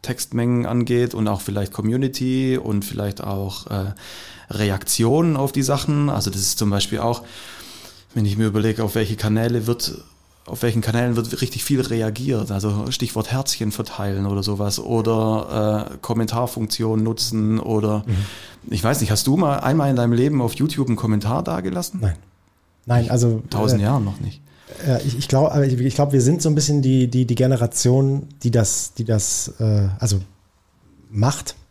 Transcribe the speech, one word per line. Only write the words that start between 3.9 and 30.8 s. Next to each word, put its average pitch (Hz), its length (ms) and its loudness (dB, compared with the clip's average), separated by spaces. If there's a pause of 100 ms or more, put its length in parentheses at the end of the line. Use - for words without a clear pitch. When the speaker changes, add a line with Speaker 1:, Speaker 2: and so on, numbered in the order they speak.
Speaker 1:
Reaktionen 113 880 2
auf 135 160 0
die 139 100 0
Sachen. 143 480 0
Also 104 200 -2
das 98 100 -4
ist - 180 0
zum 104 120 2
Beispiel 98 300 0
auch, 117 220 0 (920)
wenn 110 100 2
ich 101 140 2
mir 110 80 2
überlege, 110 380 0
auf 104 100 -2
welche 107 220 0
Kanäle 113 500 0
wird, - 360 -4 (440)
auf - 160 -6
welchen 113 200 2
Kanälen 120 340 0
wird 117 260 -2
richtig 123 220 -4
viel 135 160 2
reagiert. 117 720 -2
Also 104 380 0
Stichwort 113 420 -4
Herzchen 127 400 -2
verteilen 98 540 -4
oder 98 180 -2
sowas 101 340 -2
oder, 110 1120 0
äh, - 80 -16
Kommentarfunktion 113 1000 -2
nutzen 110 560 0
oder 107 480 0
Speaker 2:
Mhm. 107 80 0 (580)
Speaker 1:
ich 95 120 -2
weiß 131 160 2
nicht, 98 100 0
hast 110 160 2
du 135 100 4
mal 147 240 2
einmal 139 300 2
in 131 60 2
deinem 120 160 2
Leben 131 280 2
auf 117 140 -2
YouTube 143 320 0
einen 117 100 0
Kommentar 110 460 0
dagelassen? 180 600 -4
Speaker 2:
Nein. 92 120 2 (760)
Nein, 120 220 2
also, 117 400 2
Speaker 1:
Tausend 107 300 2
Speaker 2:
äh, 101 40 2
Speaker 1:
Jahren 123 200 2
noch 98 160 -4
nicht. 101 200 -8 (460)
Speaker 2:
äh, 135 180 2
ich, 120 140 -2
ich - 80 -4
glaub, 156 240 4
aber 139 160 4
ich, 127 140 2
ich 131 160 0
glaub, 143 160 2
wir 139 80 6
sind 151 200 4
so 165 80 2
ein 151 60 4
bisschen 147 280 2
die, 131 260 4
die, 123 160 2
die 120 100 0
Generation, 131 960 2 (160)
die 120 80 2
das, - 420 2
die 117 100 -6
das, - 540 -2
äh, 104 300 2 (100)
also 98 220 2 (880)